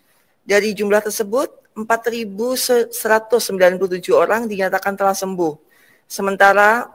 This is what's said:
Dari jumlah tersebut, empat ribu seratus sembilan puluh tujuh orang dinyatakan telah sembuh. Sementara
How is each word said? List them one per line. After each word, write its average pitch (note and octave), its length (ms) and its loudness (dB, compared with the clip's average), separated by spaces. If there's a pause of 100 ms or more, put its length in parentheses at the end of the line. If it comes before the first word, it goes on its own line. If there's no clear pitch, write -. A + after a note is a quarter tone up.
(440)
Dari G3+ 320 0
jumlah G#3 240 2
tersebut, G#3+ 720 -6
empat A3+ 400 -4
ribu A3+ 400 -6
seratus A#3 960 0
sembilan F#3 320 2
puluh F#3 160 -2
tujuh F3+ 160 -4
orang E3+ 320 2
dinyatakan F#3+ 480 -4
telah G3 240 0
sembuh. F3+ 480 -4 (440)
Sementara G3 880 2